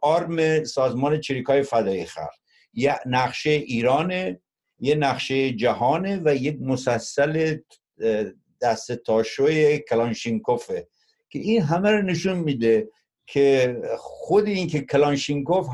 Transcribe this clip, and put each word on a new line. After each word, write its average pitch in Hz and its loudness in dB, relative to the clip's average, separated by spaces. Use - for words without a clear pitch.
آرم 160 2
سازمان 131 0
چریکای 135 0
فدای 98 0
خلق، 78 -12
یه 131 0
نقشهٔ 127 -2
ایرانه، 151 0
یه 135 2
نقشهٔ 135 0
جهانه 123 0
و 147 4
یک 135 -4
مسلسل، 139 -2
اه، 110 0
دست 117 0
تاشوی 143 2
کلانشینکوفه 117 -2
که 143 -8
این 220 2
همه 175 2
رو 208 2
نشون 185 -2
می‌ده 113 2
که 135 2
خود - 0
این 190 -2
که 147 -2
کلانشینکوف 143 0